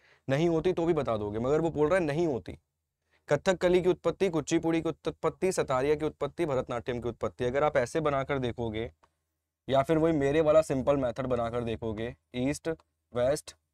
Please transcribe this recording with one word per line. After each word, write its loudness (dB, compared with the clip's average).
नहीं 2
होती 2
तो 0
भी 2
बता 0
दोगे, -4
मगर 2
वो 0
बोल 2
रहा 4
है 0
नहीं 0
होती। -6
कथकली 2
की 2
उत्पत्ति, 0
कुचिपुड़ी 0
की -2
उत्पत्ति, -4
सतारिया 0
की -4
उत्पत्ति, -4
भरतनाट्यम -4
की -4
उत्पत्ति। -4
अगर 0
आप 2
ऐसे 0
बनाकर -2
देखोगे -4
या 4
फिर 2
वही 2
मेरे 2
वाला 6
सिंपल 0
मेथड -2
बनाकर -2
देखोगे, -6
ईस्ट, -2
वेस्ट, -2